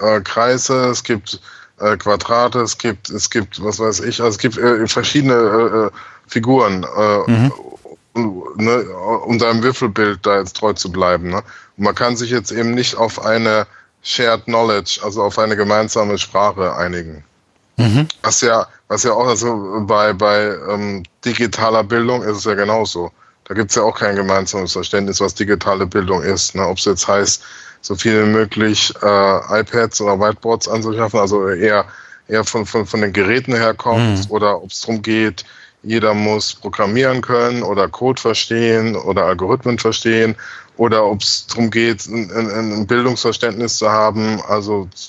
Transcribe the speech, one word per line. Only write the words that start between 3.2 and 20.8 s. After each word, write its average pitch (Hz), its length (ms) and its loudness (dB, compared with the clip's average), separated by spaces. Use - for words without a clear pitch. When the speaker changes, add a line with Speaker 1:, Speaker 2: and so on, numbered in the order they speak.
Speaker 1:
gibt, - 340 -4
was 107 140 -2
weiß 107 220 0
ich, 117 200 -4
also 117 140 2
es - 40 -10
gibt, 117 200 -2
äh, 117 280 2
verschiedene, 135 480 0
äh, 110 520 2
äh, 98 40 -4
Figuren, 113 580 2
äh, 104 460 0
Speaker 2:
Mhm. 120 220 4
Speaker 1:
um, 101 320 -4
ne, 117 240 2
um 117 140 0
deinem 113 240 2
Würfelbild 110 640 0
da 101 120 4
jetzt 95 180 -4
treu 104 180 0
zu 92 180 -6
bleiben, 90 380 0
ne? 90 60 -4
Und 98 60 0
man 101 100 2
kann 120 240 0
sich 117 120 -6
jetzt 117 220 -2
eben 117 220 0
nicht 123 220 -2
auf 113 280 -2
eine 110 420 2
Shared 117 420 0
Knowledge, 113 580 0
also 104 200 -4
auf 101 160 0
eine 107 180 0
gemeinsame 104 640 0
Sprache 95 580 -2
einigen. 85 480 -6
Speaker 2:
Mhm. 120 300 4
Speaker 1:
Was - 200 0
ja, 113 240 2
was 104 160 -2
ja 120 80 2
auch, 120 140 2
also 107 600 -2
bei, 107 260 4
bei, 104 420 2
ähm, 101 340 -4